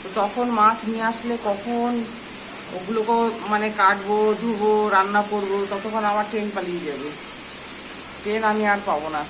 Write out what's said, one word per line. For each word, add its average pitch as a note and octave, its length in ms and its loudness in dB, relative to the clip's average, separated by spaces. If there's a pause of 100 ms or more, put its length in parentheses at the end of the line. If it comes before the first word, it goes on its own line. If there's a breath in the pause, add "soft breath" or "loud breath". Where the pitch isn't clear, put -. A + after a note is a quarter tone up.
তো - 120 -8
তখন A3+ 340 2
মাছ A3 280 6 (100)
নিয়ে A3+ 160 -2
আসলে A#3 400 0
কখন A#3 600 0 (720)
ওগুলোকে, A3 640 0 (100)
মানে, G#3+ 280 0
কাটবো, G3+ 640 4
ধুবো, G#3+ 480 2
রান্না G3+ 400 4
করবো, G3 400 0
ততক্ষণ G#3+ 360 -2
আমার G#3 240 2
ট্রেন G#3 260 -2
পালিয়ে F3+ 300 -4
যাবে। C#3+ 240 -4 (1120)
ট্রেন G#3+ 220 -2
আমি G#3+ 240 2
আর G3+ 180 4
পাবো D#3 240 0
না। D3+ 200 -2